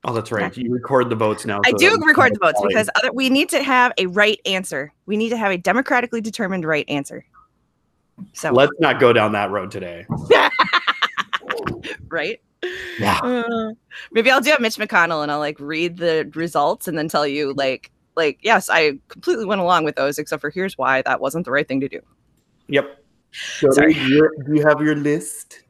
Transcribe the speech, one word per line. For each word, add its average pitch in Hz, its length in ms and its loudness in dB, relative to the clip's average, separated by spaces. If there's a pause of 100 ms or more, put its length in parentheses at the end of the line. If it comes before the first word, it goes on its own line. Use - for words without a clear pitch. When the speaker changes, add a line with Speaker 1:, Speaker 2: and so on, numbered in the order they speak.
Speaker 1:
Oh, 120 60 -6
that's 113 180 -4
right. 98 240 -4
Speaker 2:
Yeah. 127 100 -8
Speaker 1:
You 117 60 -4
record 123 380 0
the 117 80 -2
votes 107 300 -2
now 101 180 -2
Speaker 2:
I 247 60 2
Speaker 1:
so 214 80 0
Speaker 2:
do 370 140 6
Speaker 1:
that 453 60 2
we 311 100 0
Speaker 2:
record 262 240 4
Speaker 1:
can - 20 0
Speaker 2:
the 196 120 0
votes 156 140 2
Speaker 1:
tally. - 140 0
Speaker 2:
because 214 200 0
other, - 180 0
we 262 180 0
need 285 180 2
to 277 140 -2
have 254 340 2
a 190 80 0
right 202 400 2
answer. 175 480 -4 (140)
We 208 100 -2
need 226 140 -2
to 240 80 -2
have 208 120 0
a 190 60 0
democratically 240 640 0
determined 190 460 -4
right 156 240 0
answer. 139 340 -6 (1080)
So 156 180 -4
Speaker 1:
Let's 143 280 6
not 139 200 2
go 120 140 8
down 107 180 4
that 101 180 -2
road 98 200 -4
today. 87 400 -12
Speaker 2:
<laughs> - 400 2 (1600)
Right? 165 320 -6 (580)
Speaker 1:
Yeah. 196 240 0
Speaker 2:
Uh, 233 500 -4 (400)
maybe 233 180 4
I'll 269 100 4
do 269 140 2
a 277 60 2
Mitch 226 160 -2
McConnell 170 460 0
and 147 80 -4
I'll, 147 80 -2
like, 151 220 -4
read 160 380 -4
the 160 360 0
results 165 540 -2
and 160 80 -4
then 156 120 -2
tell 151 180 0
you, 143 280 -2
like, 135 360 -4 (260)
like, 156 260 0
"Yes, 214 280 2
I 151 280 2 (100)
completely 240 360 -2
went 196 160 -2
along 175 240 4
with 147 120 -2
those, 143 220 -2
except 151 220 -6
for 147 100 -6
here's 185 280 -6
why 131 240 0
that - 180 -2
wasn't 147 240 -4
the 123 60 -8
right 143 160 0
thing 135 140 -2
to 135 80 -4
do." - 120 -12 (680)
Speaker 1:
Yep. - 340 0 (560)
So 139 140 4
Speaker 2:
Sorry. 151 200 6
Speaker 1:
do 147 80 0
you, 147 300 4 (160)
do 147 80 -2
you 151 120 4
have 147 140 4
your 151 140 2
list? 147 760 -4